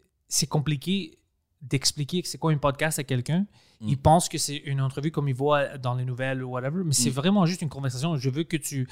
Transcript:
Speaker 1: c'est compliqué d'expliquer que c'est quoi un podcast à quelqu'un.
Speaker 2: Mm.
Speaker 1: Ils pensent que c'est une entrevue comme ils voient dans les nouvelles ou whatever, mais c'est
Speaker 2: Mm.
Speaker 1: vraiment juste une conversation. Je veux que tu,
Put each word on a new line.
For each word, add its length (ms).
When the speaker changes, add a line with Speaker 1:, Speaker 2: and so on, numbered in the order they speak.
Speaker 1:
c'est 180
compliqué 720
d'expliquer 600
que 80
c'est 80
quoi 160
un 40
podcast 420
à 40
quelqu'un. 420
Speaker 2:
Mm. 80
Speaker 1:
Ils 120
pensent 280
que 80
c'est 200
une 220
entrevue 320
comme 160
ils 80
voient 420
dans 180
les 100
nouvelles 380
ou 80
whatever, 340
mais 80
c'est 160
Speaker 2:
Mm. 40
Speaker 1:
vraiment 320
juste 160
une 80
conversation. 460
Je 140
veux 140
que 140
tu, 340